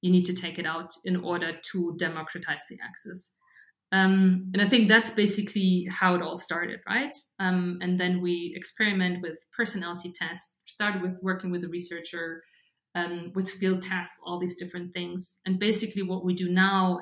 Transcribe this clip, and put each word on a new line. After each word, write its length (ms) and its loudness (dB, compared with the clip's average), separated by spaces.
You 100 2
need 160 8
to 60 -2
take 260 -6
it 80 -6
out 260 -6
in 120 0
order 360 -2
to 260 -2
democratize 720 -6
the 120 -16
access. 500 -16
Um, 640 6
and 80 4
I 60 4
think 200 6
that's 220 6
basically 800 2
how 240 4
it 80 2
all 160 -6
started, 500 -6
right? 260 -2
Um, 420 2
and 180 2
then 220 2
we 340 -2
experiment 680 0
with 160 -8
personality 580 -4
tests, 520 -10
started 360 -4
with 180 -4
working 300 -2
with 140 -4
a 40 -10
researcher, 760 -10
um, 400 -6
with 140 -2
skill 320 0
tests, 440 -6
all 140 -6
these 180 -4
different 380 -10
things. 520 -8
And 120 0
basically 440 0
what 220 -4
we 100 2
do 140 -2
now 540 4